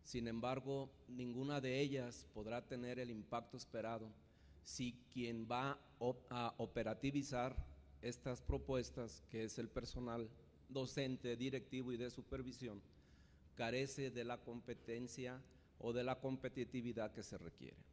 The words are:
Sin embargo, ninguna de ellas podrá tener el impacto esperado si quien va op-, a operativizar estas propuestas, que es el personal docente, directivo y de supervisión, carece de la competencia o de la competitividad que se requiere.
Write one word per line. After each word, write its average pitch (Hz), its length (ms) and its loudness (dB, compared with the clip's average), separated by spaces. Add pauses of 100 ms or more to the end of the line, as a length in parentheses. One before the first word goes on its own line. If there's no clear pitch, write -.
Sin 117 260 0
embargo, 131 600 2 (180)
ninguna 123 540 2
de 131 200 6
ellas 131 520 2
podrá 113 320 -2
tener 123 320 -2
el 123 140 -2
impacto 117 460 -2
esperado 110 520 -2 (540)
si 123 480 -2
quien 117 340 0
va 127 340 2 (200)
op-, 123 320 2
a 120 260 0
operativizar 131 1000 2 (460)
estas 123 400 -2
propuestas, 127 880 2
que 113 140 0
es 110 160 0
el 117 100 0
personal 117 580 0 (400)
docente, 131 680 2
directivo 127 560 0
y 120 60 2
de 123 120 0
supervisión, 120 720 -4 (720)
carece 131 560 2
de 120 140 -2
la 120 180 -2
competencia 123 1000 -4 (340)
o 117 160 2
de 123 100 4
la 127 160 4
competitividad 120 920 0
que 110 100 -8
se - 160 -6
requiere. - 400 -8 (160)